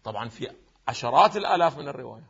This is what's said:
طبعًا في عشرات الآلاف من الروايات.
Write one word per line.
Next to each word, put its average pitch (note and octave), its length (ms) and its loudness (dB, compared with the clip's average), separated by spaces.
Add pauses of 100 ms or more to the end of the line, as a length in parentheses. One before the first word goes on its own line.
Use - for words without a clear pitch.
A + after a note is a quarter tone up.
طبعًا A2 220 -8
في - 220 -12 (380)
عشرات C#3 480 4
الآلاف E3+ 420 0
من D3 100 -10
الروايات. B2 420 -14